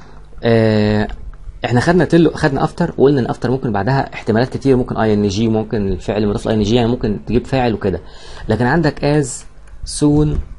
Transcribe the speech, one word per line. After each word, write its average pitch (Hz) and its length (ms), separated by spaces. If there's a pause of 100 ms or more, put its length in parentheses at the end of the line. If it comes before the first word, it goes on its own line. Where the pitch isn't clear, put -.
(440)
آه، 107 640 (580)
إحنا 120 140
خدنا 170 260
till، 170 300
خدنا 143 320
after 170 300
وقلنا 135 240
إن 131 120
after - 120
ممكن 127 260
بعدها 104 420
احتمالات 117 440
كتير، 135 180
ممكن 120 220
آي 110 160
إن 104 140
جي، 104 200
ممكن 110 400
الفعل 104 400
مضاف 104 200
آي 110 60
إن 107 100
جي، 104 120
يعني 120 120
ممكن 113 400
تجيب 120 180
فاعل 123 280
وكده. 95 280 (480)
لكن 110 160
عندك 147 580
as 127 40 (720)
soon 147 280 (320)